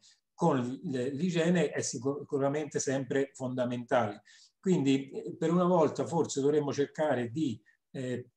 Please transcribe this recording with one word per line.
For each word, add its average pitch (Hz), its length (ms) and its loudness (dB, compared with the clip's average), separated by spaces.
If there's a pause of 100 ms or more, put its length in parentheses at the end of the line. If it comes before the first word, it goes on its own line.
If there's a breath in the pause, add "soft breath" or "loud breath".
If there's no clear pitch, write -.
(400 soft breath)
con 151 180 4
l-, 127 600 -2
l'igiene 170 520 2
è 139 120 -4
sicur-, 139 400 -4
sicuramente 139 580 -2
sempre 135 540 -2
fondamentale. 123 880 -2 (340 soft breath)
Quindi, 139 520 2
eh, - 260 -8
per 160 160 0
una 180 140 4
volta 156 400 4
forse 139 340 -2
dovremmo 143 320 2
cercare 135 580 -2
di, 127 320 -4 (300 soft breath)
eh, 127 460 -6